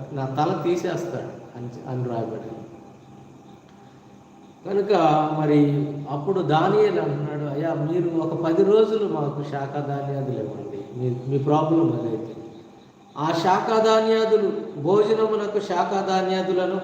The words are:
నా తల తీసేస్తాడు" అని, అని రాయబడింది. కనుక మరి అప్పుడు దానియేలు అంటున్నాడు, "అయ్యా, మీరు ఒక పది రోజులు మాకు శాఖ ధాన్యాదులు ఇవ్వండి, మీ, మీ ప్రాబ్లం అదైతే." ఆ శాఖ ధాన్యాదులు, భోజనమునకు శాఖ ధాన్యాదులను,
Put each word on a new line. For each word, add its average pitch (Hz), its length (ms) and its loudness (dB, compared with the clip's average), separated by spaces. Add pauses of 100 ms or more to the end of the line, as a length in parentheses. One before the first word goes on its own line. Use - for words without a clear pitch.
(120)
నా 135 320 -2
తల 175 180 -2
తీసేస్తాడు" 165 960 -6
అని, 120 100 -10 (200)
అని 123 200 -4
రాయబడింది. 107 420 -6 (2250)
కనుక 196 260 0 (480)
మరి 147 240 6 (460)
అప్పుడు 180 300 -2
దానియేలు 175 600 2
అంటున్నాడు, 147 500 -4
"అయ్యా, 156 240 -2
మీరు 165 420 -2
ఒక 165 260 -2
పది 165 220 4
రోజులు 208 480 4
మాకు 147 380 -2
శాఖ 139 360 -6
ధాన్యాదులు 139 520 -4
ఇవ్వండి, 104 600 -10
మీ, 123 160 0 (120)
మీ 135 160 0
ప్రాబ్లం 156 480 2
అదైతే." 113 440 -6 (840)
ఆ 156 140 -2
శాఖ 202 520 2
ధాన్యాదులు, 220 960 2
భోజనమునకు 208 800 2
శాఖ 190 480 -2
ధాన్యాదులను, 185 760 0